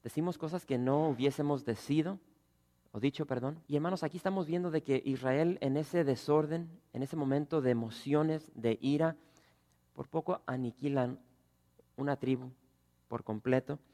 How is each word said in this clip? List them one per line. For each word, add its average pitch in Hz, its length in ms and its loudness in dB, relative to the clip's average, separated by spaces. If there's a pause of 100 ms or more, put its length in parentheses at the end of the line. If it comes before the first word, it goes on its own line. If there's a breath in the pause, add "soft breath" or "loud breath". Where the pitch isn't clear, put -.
Decimos 160 340 -4
cosas 165 280 -8
que 131 120 -2
no 139 320 2
hubiésemos 139 540 0
decido, 151 540 0 (720)
o 104 80 -10
dicho, 143 260 0
perdón. 135 420 -4
Y 147 80 -2
hermanos, 165 280 0
aquí 160 140 -4
estamos 190 280 0
viendo 175 240 -2
de 156 140 0
que 135 200 2
Israel 135 580 2
en 139 160 2
ese 156 260 0
desorden, 151 680 2 (240)
en 127 80 -4
ese 135 140 -6
momento 147 440 2
de 127 120 4
emociones, 147 800 0
de 113 280 0
ira, 151 340 2 (760 soft breath)
por - 140 -10
poco 160 380 -2
aniquilan 127 720 -2 (760)
una 139 220 -2
tribu 127 340 -2 (560)
por 117 160 -6
completo. 127 560 0 (140 soft breath)